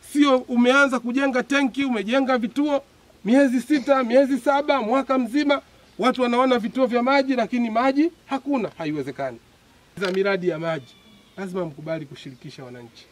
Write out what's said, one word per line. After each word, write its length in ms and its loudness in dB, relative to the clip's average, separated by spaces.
Sio 260 4
umeanza 600 4
kujenga 420 -2
tenki, 420 -2
umejenga 540 0
vituo, 440 -2
miezi 360 4
sita, 440 0
miezi 340 2
saba, 440 0
mwaka 360 0
mzima, 440 0
watu 240 0
wanaona 360 2
vituo 280 -2
vya 160 0
maji, 340 2
lakini 340 -2
maji 400 0
hakuna. 520 -4
Haiwezekani. 600 -8
Za 120 -2
miradi 360 -2
ya 100 -4
maji, 360 -8
lazima 280 -8
mkubali 420 -10
kushirikisha 580 -18
wananchi. 480 -20